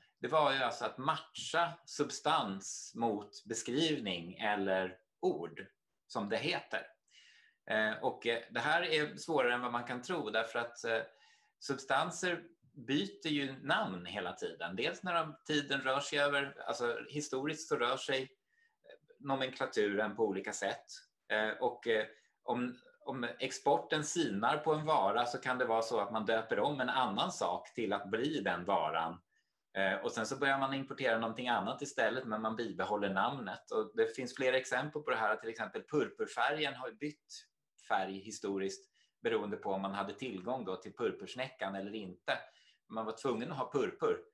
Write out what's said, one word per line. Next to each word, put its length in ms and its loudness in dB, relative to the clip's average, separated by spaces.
det 100 -4
var 240 6
ju 60 2
alltså 260 0
att 140 -4
matcha 880 0
substans 1120 0
mot 480 -2
beskrivning 880 -2
eller 640 2
ord, 460 -2
som 220 -4
det 80 2
heter. 500 -2
Eh, 220 4
och, 340 -2
eh, 240 2
det 100 -2
här 220 4
är 340 2
svårare 380 4
än 60 0
vad 120 -2
man 120 -2
kan 180 -4
tro, 280 -2
därför 280 0
att, 260 -4
eh, 180 2
substanser 840 0
byter 560 -2
ju 340 0
namn 440 0
hela 260 -4
tiden. 440 -6
Dels 260 -2
när 120 -2
de, 220 0
tiden 340 0
rör 200 2
sig 180 -2
över, 480 2
alltså 320 0
historiskt 600 -2
så 80 4
rör 200 4
sig 440 -2
nomenklaturen 960 2
på 100 4
olika 260 -2
sätt. 320 -2
Eh, 180 4
och, 280 0
eh, 180 4
om, 340 -2
om 240 -4
exporten 640 0
sinar 540 2
på 160 2
en 120 -2
vara 400 4
så 120 -4
kan 200 0
det 60 2
vara 180 4
så 180 0
att 120 -2
man 140 -2
döper 320 2
om 220 2
en 80 0
annan 440 2
sak 420 -2
till 180 -2
att 180 -2
bli 300 0
den 240 0
varan. 560 0
Eh, 180 4
och 180 -2
sen 140 -2
så 100 -4
börjar 220 2
man 160 0
importera 440 0
någonting 300 -2
annat 340 0
istället, 420 0
men 180 -2
man 140 0
bibehåller 540 0
namnet. 600 0
Och 260 0
det 200 4
finns 200 -6
flera 200 4
exempel 460 0
på 80 -2
det 60 2
här, 160 4
att 80 0
till 100 -6
exempel 320 -6
purpurfärgen 920 0
har 160 -8
bytt 560 -10
färg 300 0
historiskt 720 -4
beroende 340 0
på 140 -6
om 120 0
man 120 -2
hade 200 -2
tillgång 500 -4
då 120 -2
till 160 -14
purpursnäckan 840 -4
eller 200 -6
inte. 440 -4
Man 180 -4
var 100 -4
tvungen 360 -2
att 60 -4
ha 140 -4
purpur 480 0